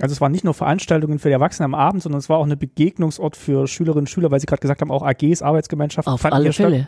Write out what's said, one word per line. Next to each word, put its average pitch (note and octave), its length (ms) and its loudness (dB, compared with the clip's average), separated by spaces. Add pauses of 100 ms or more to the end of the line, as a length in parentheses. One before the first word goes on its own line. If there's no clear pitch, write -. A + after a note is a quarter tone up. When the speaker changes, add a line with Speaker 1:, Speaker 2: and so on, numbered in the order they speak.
Speaker 1:
Also C#3 120 -2
es C3+ 60 -6
waren C#3 120 2
nicht F#3 120 -2
nur E3 120 0
Veranstaltungen D#3 640 0
für - 100 -2
die C3+ 40 4
Erwachsenen D3 320 0
am C#3 100 -2
Abend, E3+ 260 0
sondern D3 160 -4
es C#3 100 -6
war D#3+ 120 2
auch D3+ 60 0
eine D3 120 0
Begegnungsort D3+ 800 -2
für C3+ 300 0
Schülerinnen D#3 380 -2
und - 40 -6
Schüler, E3+ 220 0
weil C#3 80 4
Sie C#3 80 0
gerade C#3+ 120 0
gesagt C#3 220 -2
haben, D#3 80 -2
auch C#3 140 -2
A C3+ 100 0
Gs, D3+ 300 0
Arbeitsgemeinschaften D3 680 -2
Speaker 2:
Auf B2 100 -2
Speaker 1:
fanden D3+ 160 2
Speaker 2:
alle C#3+ 80 4
Speaker 1:
hier D#3 80 2
statt. F3+ 180 4
Speaker 2:
Fälle, C3+ 160 0